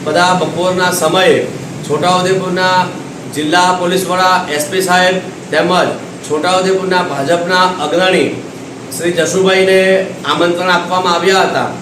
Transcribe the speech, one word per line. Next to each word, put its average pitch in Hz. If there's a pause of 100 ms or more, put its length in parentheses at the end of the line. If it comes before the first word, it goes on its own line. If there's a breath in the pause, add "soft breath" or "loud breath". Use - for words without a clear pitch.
બધા 175
બપોરના 180
સમયે 165 (440)
છોટાઉદેપુરના 185 (460)
જિલ્લા 180
પોલીસ 180
વડા 185
એસ 147
પી 185
સાહેબ 180 (360)
તેમજ 165 (420)
છોટાઉદેપુરના 185
ભાજપના 170
અગ્રણી 180 (560)
શ્રી 175
જસુભાઈને 190 (180)
આમંત્રણ 175
આપવામાં 180
આવ્યા 185
હતા 127 (120)